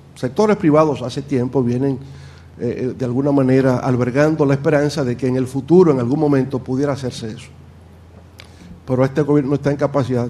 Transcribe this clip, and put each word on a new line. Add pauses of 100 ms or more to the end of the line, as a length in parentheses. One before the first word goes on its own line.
(140)
Sectores
privados
hace
tiempo
vienen, (640)
eh,
eh,
de
alguna
manera
albergando
la
esperanza
de
que
en
el
futuro,
en
algún
momento,
pudiera
hacerse
eso. (1400)
Pero
este
gobierno
no
está
en
capacidad.